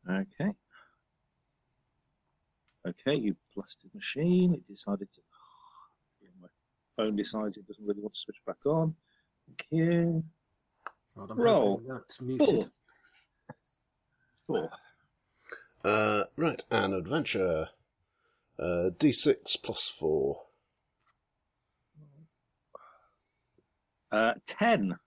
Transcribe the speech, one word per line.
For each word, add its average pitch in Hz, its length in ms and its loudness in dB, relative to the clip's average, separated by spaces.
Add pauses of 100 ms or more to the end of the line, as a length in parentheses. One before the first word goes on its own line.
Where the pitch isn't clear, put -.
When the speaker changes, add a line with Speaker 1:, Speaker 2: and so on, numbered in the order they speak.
Speaker 1:
Okay. 196 440 -4 (2250)
Okay, 131 300 -2
you 107 180 -2 (220)
blasted - 360 -18
machine. 175 600 2
It - 180 -8
decided 101 400 -6
to. - 80 -20
<sighs> - 1200 -20
My 87 60 -20 (500)
phone 107 200 0
decides 104 400 -4
it 98 100 -20
doesn't 104 180 -18
really 104 160 -4
want 104 140 -10
to - 60 -12
switch - 260 -16
back - 180 -10
on. 160 300 2 (540)
Thank - 240 -18
you. 165 500 2 (960)
Speaker 2:
God, 202 160 -14
I'm 226 80 -4
Speaker 1:
Roll. 190 380 4
Speaker 2:
hoping 117 100 -12
that's - 320 -14
muted. 131 260 2
Speaker 1:
Four. 120 240 2 (1800)
Four. - 240 -4 (1120)
Speaker 3:
Uh, 107 400 2 (120)
right, 151 340 0
an 101 220 2
adventure. 92 760 0 (920)
Uh, 87 400 0
D 147 140 4
six - 440 2
plus - 320 -2
four. 76 540 -2 (3750)
Speaker 1:
Uh, 113 240 4 (120)
ten. 120 500 0 (100)